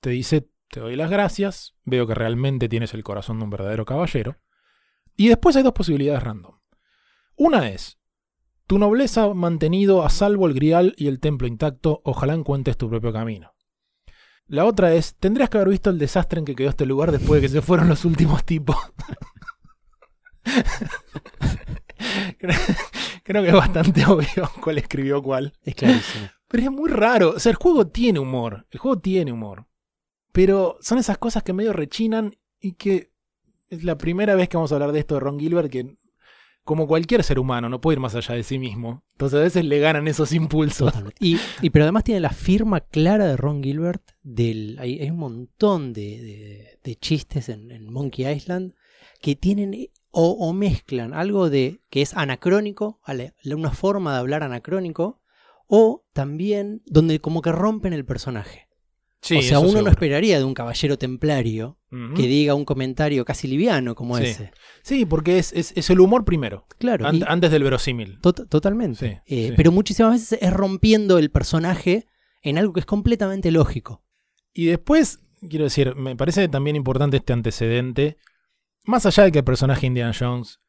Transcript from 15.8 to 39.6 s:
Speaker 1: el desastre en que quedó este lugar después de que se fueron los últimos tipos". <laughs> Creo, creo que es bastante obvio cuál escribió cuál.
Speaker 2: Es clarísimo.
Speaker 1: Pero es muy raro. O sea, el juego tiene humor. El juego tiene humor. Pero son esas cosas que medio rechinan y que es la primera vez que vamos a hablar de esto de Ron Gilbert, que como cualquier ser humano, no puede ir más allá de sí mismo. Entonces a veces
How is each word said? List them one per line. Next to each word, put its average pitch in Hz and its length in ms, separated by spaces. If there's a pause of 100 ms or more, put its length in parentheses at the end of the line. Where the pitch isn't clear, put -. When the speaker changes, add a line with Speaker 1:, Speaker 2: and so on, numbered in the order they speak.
Speaker 1:
el 180 80
desastre 165 400
en 156 80
que 139 100
quedó 135 140
este 127 160
lugar 143 260
después 147 300
de 139 40
que 131 60
se 147 80
fueron 170 300
los - 160
últimos 151 380
tipos". 151 320 (1700)
<laughs> 240 420 (1500)
Creo, 175 180 (680)
creo 202 180
que 180 60
es 175 60
bastante 165 520
obvio 160 440 (120)
cuál 156 160
escribió 139 440
cuál. 135 300 (100)
Speaker 2:
Es 135 120
clarísimo. 113 520 (220)
Speaker 1:
Pero 233 160
es 269 60
muy 285 200
raro. 220 460
O - 20
sea, 233 120
el 196 60
juego 302 320
tiene 226 300
humor. 123 520
El 127 80
juego 254 200
tiene 180 340
humor. 110 340 (680)
Pero 190 480
son - 180
esas 214 200
cosas 226 240
que 190 100
medio 208 200
rechinan 214 640 (240)
y 190 120
que 190 380 (580)
es 165 160
la 170 140
primera 185 360
vez 180 140
que - 80
vamos 160 160
a 147 40
hablar 143 160
de 151 80
esto 147 140
de 139 60
Ron 143 200
Gilbert, 160 300
que 127 260 (640)
como 156 240
cualquier 165 360
ser 143 160
humano, 127 300
no 127 120
puede 160 140
ir 135 60
más 123 140
allá 117 200
de 120 80
sí 135 160
mismo. 120 540
Entonces 139 260
a 151 40
veces 175 220